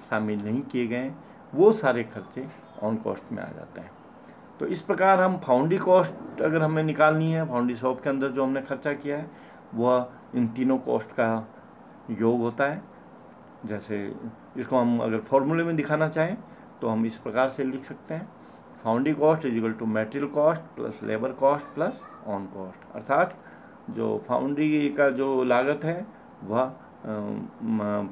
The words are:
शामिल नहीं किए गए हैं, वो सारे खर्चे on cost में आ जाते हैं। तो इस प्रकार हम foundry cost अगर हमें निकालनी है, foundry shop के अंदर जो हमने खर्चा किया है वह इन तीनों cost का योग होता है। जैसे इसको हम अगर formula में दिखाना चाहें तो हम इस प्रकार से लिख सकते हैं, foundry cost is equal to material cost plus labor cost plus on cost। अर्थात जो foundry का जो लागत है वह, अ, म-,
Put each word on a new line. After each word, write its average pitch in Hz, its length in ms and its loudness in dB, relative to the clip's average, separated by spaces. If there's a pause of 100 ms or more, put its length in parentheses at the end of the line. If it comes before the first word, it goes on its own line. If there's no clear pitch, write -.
शामिल 107 440 -2
नहीं 113 180 -2
किए 123 240 -2
गए 113 100 -4
हैं, 131 280 -8 (300)
वो 190 180 8
सारे 123 320 2
खर्चे 117 440 -12 (360)
on 110 180 -2
cost 98 200 -6 (100)
में 95 100 -6
आ - 100 -10
जाते - 280 -16
हैं। 87 100 -16 (720)
तो 147 60 -2
इस - 160 -4
प्रकार 190 380 4
हम 185 180 2
foundry 143 400 4
cost 180 640 2
अगर 160 200 2
हमें 156 200 2
निकालनी 156 500 4
है, 160 160 -2
foundry 123 280 0
shop 131 260 -2
के 143 80 0
अंदर 135 180 0
जो 131 160 0
हमने 135 180 0
खर्चा 143 300 -4
किया 143 260 -6
है 156 120 -10 (440)
वह 123 360 2 (240)
इन 120 140 2
तीनों 131 300 0
cost 123 300 -2
का 113 400 -2 (640)
योग 113 300 2
होता 117 260 0
है। 160 160 -4 (840)
जैसे 104 480 -6 (420)
इसको 131 220 0
हम 120 220 4
अगर 113 180 0
formula 139 460 2
में 170 120 -2
दिखाना 151 320 0
चाहें 160 280 -2 (440)
तो 123 80 -2
हम 113 180 0
इस 113 120 -8
प्रकार 123 300 0
से 135 160 -4
लिख 131 200 -6
सकते - 300 -12
हैं, 180 140 -8 (580)
foundry 139 340 0
cost 156 200 6
is 135 120 0
equal 113 300 0
to 117 60 -2
material 110 480 -2
cost 156 240 4 (180)
plus 117 160 -6 (100)
labor 110 260 -2
cost 143 340 2
plus 175 300 -4 (340)
on 98 180 -4
cost। 95 480 -14
अर्थात 151 420 0 (540)
जो 107 380 -2
foundry 143 600 2
का 143 220 4
जो 131 340 2
लागत 131 400 2
है 170 220 -4 (380)
वह, 107 180 0
अ, 131 120 -4 (880)
म-, 104 500 -2